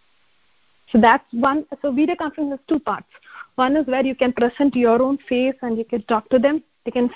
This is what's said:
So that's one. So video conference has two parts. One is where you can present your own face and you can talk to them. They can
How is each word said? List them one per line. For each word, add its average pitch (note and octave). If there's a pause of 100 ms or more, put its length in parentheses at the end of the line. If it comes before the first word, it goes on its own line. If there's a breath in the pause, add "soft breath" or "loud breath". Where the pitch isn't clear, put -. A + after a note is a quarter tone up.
(920)
So A#3+
that's A#3
one. C#4 (160)
So C#4+
video D4+
conference D4+
has C4+
two D#4
parts. G#3 (480 loud breath)
One C4
is D#4
where B3+
you C4
can B3+
present B3
your A#3+
own C#4 (100)
face C4
and A#3
you A3+
can A3+
talk G#3+
to C4
them. C#4+ (240)
They A#3
can B3